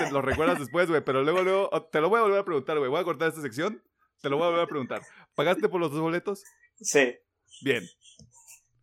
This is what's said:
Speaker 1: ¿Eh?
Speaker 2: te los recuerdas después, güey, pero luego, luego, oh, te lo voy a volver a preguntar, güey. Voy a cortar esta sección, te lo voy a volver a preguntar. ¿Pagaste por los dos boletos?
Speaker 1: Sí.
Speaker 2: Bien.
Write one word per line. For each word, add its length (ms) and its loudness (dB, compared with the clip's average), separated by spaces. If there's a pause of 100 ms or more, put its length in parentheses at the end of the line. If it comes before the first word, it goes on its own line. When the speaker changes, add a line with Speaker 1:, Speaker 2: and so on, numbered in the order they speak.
Speaker 1:
¿Eh? 60 -2
Speaker 2:
te 60 -8
los 120 0
recuerdas 360 0
después, 280 0
güey, 160 0
pero 200 2
luego, 180 2
luego, 300 2
oh, 140 -2
te 140 -2
lo 80 4
voy 120 4
a 20 4
volver 160 4
a 60 0
preguntar, 340 -2
güey. 100 0
Voy 120 0
a 40 -4
cortar 240 -2
esta 140 -4
sección, 400 -6 (400)
te 80 -4
lo 60 2
voy 100 0
a 40 2
volver 140 0
a 40 -2
preguntar. 340 -6 (320)
¿Pagaste 340 2
por 120 -2
los 100 0
dos 100 -4
boletos? 440 -4 (360)
Speaker 1:
Sí. 360 2 (460)
Speaker 2:
Bien. 200 0 (1000)